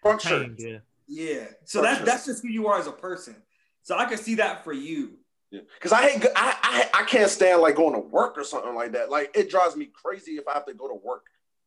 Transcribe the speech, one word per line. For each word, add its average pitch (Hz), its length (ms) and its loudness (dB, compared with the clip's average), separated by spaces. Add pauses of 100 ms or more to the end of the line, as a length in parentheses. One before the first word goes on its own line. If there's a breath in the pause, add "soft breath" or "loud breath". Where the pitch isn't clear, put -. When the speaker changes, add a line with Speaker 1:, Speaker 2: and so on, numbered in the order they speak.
Speaker 1:
Structured. 156 560 0
Speaker 2:
Chained, - 40 -20
yeah. 113 180 -12 (300)
Speaker 3:
Yeah. 147 360 -8 (200)
So - 180 -2
that's, 240 140 2
Speaker 1:
Structured. 214 100 -4
Speaker 3:
that's 233 200 0
just 254 160 -8
who 247 60 -10
you 220 200 -4
are 202 100 2
as 175 80 -4
a 190 60 -10
person. - 440 -14 (460)
So 175 140 -6
I 226 100 0
can 226 120 -6
see 226 180 -4
that 196 280 -2
for 160 80 -10
you. 143 460 -8 (340)
Speaker 1:
Yeah. - 80 -16 (200 loud breath)
'Cause - 120 0
I 233 180 6
hate, 220 120 -2
go-, 233 120 4
I, 240 580 0
I, - 80 4
I - 40 -2
can't 214 260 4
stand, 180 320 6
like, 147 140 6
going 156 180 4
to 107 60 -2
work - 360 0
or 147 60 -6
something 120 320 -6
like 117 180 -6
that. 117 180 -4
Like, 143 260 -2
it 202 120 2
drives 180 280 2
me 147 180 -10
crazy 165 380 -10
if 147 160 -10
I 143 60 -4
have 147 120 -6
to 131 80 -14
go 123 140 -12
to 123 60 -10
work. 117 300 -10 (420)